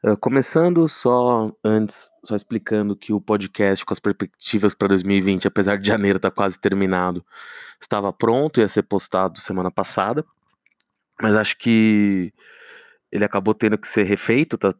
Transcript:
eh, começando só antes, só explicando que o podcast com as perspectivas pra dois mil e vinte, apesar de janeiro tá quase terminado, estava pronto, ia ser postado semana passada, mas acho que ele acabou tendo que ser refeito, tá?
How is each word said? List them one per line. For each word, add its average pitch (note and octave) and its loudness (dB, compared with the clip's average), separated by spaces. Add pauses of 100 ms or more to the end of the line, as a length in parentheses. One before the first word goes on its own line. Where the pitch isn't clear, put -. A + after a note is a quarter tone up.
eh, G#2+ 2
começando D#3+ 2
só B2 0 (100)
antes, G#2+ -2 (140)
só A2 -6
explicando G#2 -4
que - -6
o G2+ 0
podcast G2 -2
com - -6
as - -6
perspectivas G2+ -2
pra G2+ -2
dois F#2+ 4
mil G2 2
e G2 4
vinte, F#2+ 0
apesar G2+ 0
de G2 -6
janeiro G2+ 2
tá G2 -2
quase F#2+ -2
terminado, F#2 0 (560)
estava G2+ -4
pronto, C3 0
ia A2 4
ser G2 -2
postado F#2 -2
semana F#2 -4
passada, A2+ -4 (960)
mas G#2+ 2
acho G#2+ 0
que G#2+ 2 (760)
ele G2+ 0
acabou G2+ 0
tendo G#2+ 0
que - -14
ser G#2+ 0
refeito, A2+ 0
tá? F#2+ 0